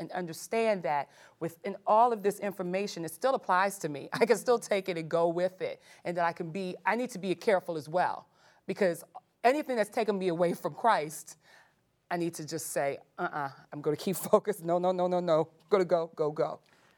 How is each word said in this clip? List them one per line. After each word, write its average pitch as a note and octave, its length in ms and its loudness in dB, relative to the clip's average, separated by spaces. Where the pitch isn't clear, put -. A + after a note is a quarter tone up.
and E3 100 -8
understand F#3+ 720 -2
that D3 280 -2
within F#3 380 -6
all A3+ 260 6
of G3+ 120 -2
this G3+ 160 0
information, F#3+ 640 -4
it D#3 80 -6
still C4 240 2
applies G3 420 0
to E3 100 -4
me. C#3+ 220 -8
<laughs> - 100 -4
I - 60 6
can A3 100 6
still A#3 220 2
take G3 300 -2
it E3+ 100 -2
and D#3+ 100 -6
go E3+ 200 4
with F3 340 -2
it. A2+ 180 -6
And F3 120 -4
that E3+ 80 2
I E3+ 80 0
can E3 180 -8
be, F#3 240 -6
I G3+ 120 2
need B3 140 -2
to F#3 100 -10
be F3+ 160 -2
careful F3+ 400 0
as D3+ 120 -8
well. D#3 380 0
Because G3 380 0
anything C4+ 320 2
that's G#3 140 2
taken G#3+ 280 0
me F#3 80 -2
away F3 280 2
from D#3 200 -6
Christ, D#3+ 640 0
I F3 60 0
need E3+ 180 -2
to D#3+ 100 -10
just D3+ 280 -8
say, C#3 260 0
"Uh-uh, D#3 320 -4
I'm D3 80 -10
gonna D3+ 160 0
keep F#3 200 -2
<laughs> - 160 -2
focused. G#3 320 2
No, E3+ 140 0
no, F3+ 120 2
no, F3+ 160 0
no, F3+ 140 0
no. D#3+ 300 2
Gonna F#3+ 140 4
go, E3+ 320 0
go, D3+ 160 -2
go." D#3 260 -4